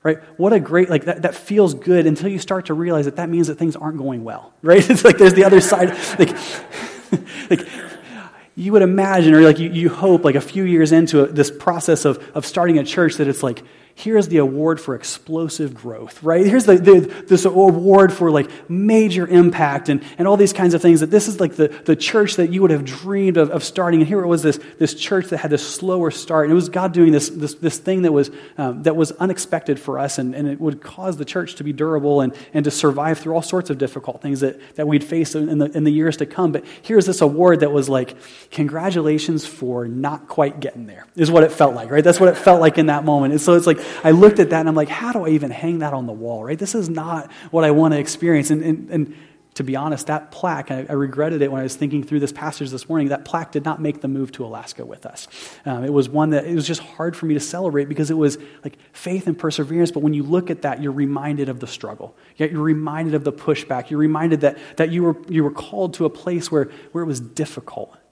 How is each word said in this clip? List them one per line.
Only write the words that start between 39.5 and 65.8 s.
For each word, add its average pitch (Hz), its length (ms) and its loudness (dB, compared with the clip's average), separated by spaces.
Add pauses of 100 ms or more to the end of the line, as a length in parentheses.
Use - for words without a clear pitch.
not 143 400 -6
quite 147 320 -2
getting 120 260 -10
there," - 300 -20
is 165 160 2
what 165 100 8
it 156 100 4
felt 139 220 2
like, 117 160 -10
right? 147 140 2
That's 175 160 4
what 185 100 8
it 180 80 0
felt 180 240 6
like 160 160 4
in 160 80 2
that 147 180 -2
moment. 143 300 0
And 151 80 -2
so 175 140 4
it's 175 100 2
like, 165 140 2 (240)
I 160 80 4
looked 202 280 8
at 170 100 4
that 160 100 -2
and 160 80 -2
I'm 160 80 0
like, 151 140 0
"How 240 240 -8
do 196 120 -4
I 160 40 -2
even 147 200 0
hang 165 300 -6
that 147 140 -6
on 127 140 -8
the 110 60 -10
wall," 113 300 -10
right? 151 160 -8
This 196 160 -8
is 185 140 -4
not 160 420 -8 (200)
what 160 120 2
I 151 80 4
want 156 220 4
to 147 60 0
experience. 151 500 -2
And, 151 120 0
and, 160 280 -4
and 160 260 -4 (380)
to 143 100 -10
be 131 140 -6
honest, 147 300 -6
that 151 220 -6
plaque, 151 420 -8
I, 131 180 -8
I 151 40 -8
regretted 143 480 -4
it 139 100 0
when 135 100 -6
I - 20 -6
was 131 120 -8
thinking 147 280 -4
through 151 160 -4
this 143 140 -4
passage 147 360 -12
this 127 180 -14
morning, 156 200 -2
that 139 160 -4
plaque 165 300 -8
did 143 100 -4
not 156 180 -6
make 147 200 -6
the 131 80 -8
move 135 240 -8
to 123 120 -12
Alaska 110 400 -18
with 113 200 -20
us. - 220 -20 (380)
Um, 127 180 -8
it 139 80 -6
was 135 180 2
one 151 220 0
that, 143 140 0
it 170 80 -6
was 156 140 -4
just 165 140 -8
hard 170 340 -8
for 165 100 -10
me 156 80 -2
to 147 60 -2
celebrate 147 500 -4
because 151 220 -4
it 160 60 -2
was, 147 200 0 (260)
like, - 140 -14 (140)
faith 185 340 -10
and 170 140 -4
perseverance, 160 500 -4
but 175 120 -8
when 151 120 -2
you 147 80 -4
look 175 300 -4
at 160 100 -8
that, 139 220 -8
you're 139 80 -6
reminded 139 580 -6
of 123 100 -10
the 117 80 -14
struggle. - 480 -16 (200)
Yet 156 160 -4
you're 151 100 -6
reminded 156 540 -4
of 147 80 -4
the 147 100 -4
pushback. - 560 -6
You're 147 100 -6
reminded 156 420 0
that, 143 180 0 (160)
that 165 160 -2
you 170 100 -2
were, 165 140 0 (120)
you 160 160 -2
were 143 80 -2
called 185 440 -8